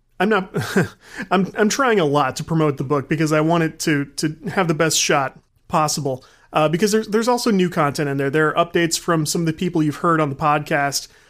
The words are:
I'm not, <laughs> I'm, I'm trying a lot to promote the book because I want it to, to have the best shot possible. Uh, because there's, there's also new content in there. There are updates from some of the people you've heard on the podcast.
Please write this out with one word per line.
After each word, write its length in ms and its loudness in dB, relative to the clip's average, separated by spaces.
I'm 120 0
not, 200 0
<laughs> 220 -12
I'm, 260 2
I'm 100 4
trying 320 2
a 60 4
lot 320 0
to 80 -6
promote 320 0
the 80 -6
book 240 -2
because 240 0
I 80 4
want 220 2
it 160 -4
to, 260 0
to 320 -6
have 180 0
the 40 0
best 240 0
shot 400 0
possible. 560 -2
Uh, 160 2
because 240 0
there's, 160 0
there's 180 0
also 240 0
new 180 2
content 380 0
in 80 -2
there. 140 -2
There 260 0
are 100 2
updates 320 0
from 280 0
some 160 -2
of 60 -2
the 60 0
people 300 0
you've 140 -2
heard 240 2
on 80 0
the 60 -6
podcast. 720 -2